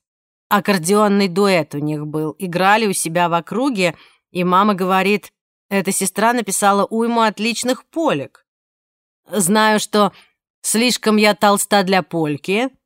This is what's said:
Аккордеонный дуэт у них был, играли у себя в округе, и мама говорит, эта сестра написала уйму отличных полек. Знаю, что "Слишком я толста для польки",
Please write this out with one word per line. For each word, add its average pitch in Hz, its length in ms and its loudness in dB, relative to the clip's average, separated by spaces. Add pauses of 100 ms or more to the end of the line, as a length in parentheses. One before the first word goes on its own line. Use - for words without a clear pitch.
(480)
Аккордеонный 202 800 2
дуэт 180 460 0
у 147 40 -6
них 151 280 -6
был, 156 320 -6
играли 190 480 0
у 196 60 0
себя 175 360 -2
в 165 60 -2
округе, 190 640 -2 (340)
и 180 140 -4
мама 190 300 2
говорит, 190 580 0 (360)
эта 196 240 -2
сестра 208 400 -2
написала 202 540 0
уйму 233 340 -2
отличных 226 640 -2
полек. 196 640 -4 (840)
Знаю, 214 480 2
что 202 340 0 (500)
"Слишком 220 540 0
я 208 180 4
толста 202 480 2
для 185 200 2
польки", 170 680 -4 (160)